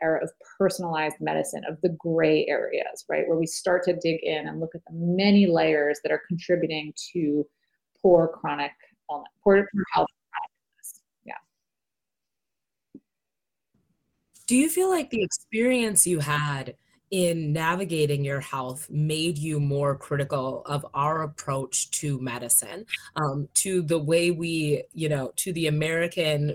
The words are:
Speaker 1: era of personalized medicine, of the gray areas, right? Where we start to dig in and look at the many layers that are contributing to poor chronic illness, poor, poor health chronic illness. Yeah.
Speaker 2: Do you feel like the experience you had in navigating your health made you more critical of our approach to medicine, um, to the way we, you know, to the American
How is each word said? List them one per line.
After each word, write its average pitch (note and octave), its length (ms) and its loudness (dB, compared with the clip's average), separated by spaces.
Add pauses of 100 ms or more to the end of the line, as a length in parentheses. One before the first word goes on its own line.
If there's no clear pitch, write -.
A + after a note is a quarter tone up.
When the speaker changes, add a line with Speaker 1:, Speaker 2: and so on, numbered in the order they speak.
Speaker 1:
era D#3+ 180 2
of D#3+ 120 -4 (260)
personalized E3+ 640 0
medicine, D#3 480 -2
of D#3+ 120 -10
the F3+ 100 2
gray D#3+ 580 2
areas, - 600 -4
right? D#3 200 0
Where G3+ 100 2
we E3 80 0
start F3+ 380 0
to F3+ 100 2
dig E3 300 -2
in D3+ 240 -4
and D#3 100 -8
look D#3+ 160 -6
at E3+ 140 -14
the E3 60 -14
many F#3+ 520 4
layers D#3 560 4
that D3+ 80 -2
are D#3 160 0
contributing D#3+ 640 -2 (200)
to D3 340 0 (560)
poor F3 240 8
chronic D3 460 -4 (400)
illness, D3 180 -10 (140)
poor, G3+ 280 6
poor G3 200 -2
health - 160 2 (240)
chronic - 180 -10 (240)
illness. - 280 -20 (220)
Yeah. - 1700 -20 (1500)
Speaker 2:
Do A#3+ 80 4
you D4 120 4
feel F#4 220 2
like E4+ 200 0
the A3 120 -2
experience A3+ 840 0
you F3 100 0
had D3 560 -2 (360)
in E3+ 420 0
navigating D#3+ 720 0
your C#3 140 -4
health C3 500 -8
made D#3 480 0
you D3+ 220 -2
more C#3+ 380 0
critical C#3 720 -4
of D3 280 -4
our D#3 280 0
approach C3+ 680 -6
to C#3+ 300 -4
medicine, B2 640 -2 (300)
um, D3 360 -2
to F#3 300 0
the D#3+ 160 0
way E3 320 2
we, D#3+ 600 -2
you D#3 160 -4
know, C3+ 260 -2
to - 180 -4
the E3 140 -2
American D#3 880 0